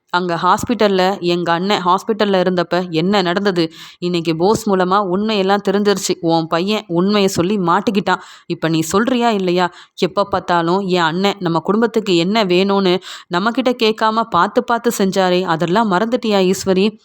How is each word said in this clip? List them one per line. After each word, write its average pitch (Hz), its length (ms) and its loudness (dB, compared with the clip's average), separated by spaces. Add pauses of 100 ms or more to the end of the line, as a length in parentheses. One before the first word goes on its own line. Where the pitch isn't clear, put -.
(100)
"அங்க 175 320 -2
ஹாஸ்பிட்டல்ல 196 760 0
எங்க 175 320 0
அண்ணன் 180 320 0
ஹாஸ்பிட்டல்ல 196 560 0
இருந்தப்ப 180 500 -2
என்ன 180 320 0
நடந்தது? 175 500 0 (260)
இன்னைக்கு 170 380 -2
போஸ் 208 340 0
மூலமா 190 420 2
உண்மையெல்லாம் 202 560 0
தெரிஞ்சிருச்சு. 196 520 0
உன் 165 260 2
பையன் 190 400 -2
உண்மையை 190 420 2
சொல்லி 190 280 -2
மாட்டிக்கிட்டான். 190 640 0 (260)
இப்ப 170 220 -4
நீ 160 120 0
சொல்றியா 233 500 0
இல்லையா? 180 400 0 (260)
எப்ப 190 280 -2
பார்த்தாலும் 180 540 0
என் 180 220 0
அண்ணன் 175 380 0
நம்ம 165 200 -2
குடும்பத்துக்கு 208 580 0
என்ன 202 280 2
வேணும்னு 190 540 2 (360)
நம்மக்கிட்ட 226 380 0 (100)
கேட்காம 220 380 0
பார்த்து 208 440 0
பார்த்து 233 340 0
செஞ்சாரே, 185 440 2
அதெல்லாம் 175 480 0
மறந்துட்டியா 208 540 0
ஈஸ்வரி? 190 600 0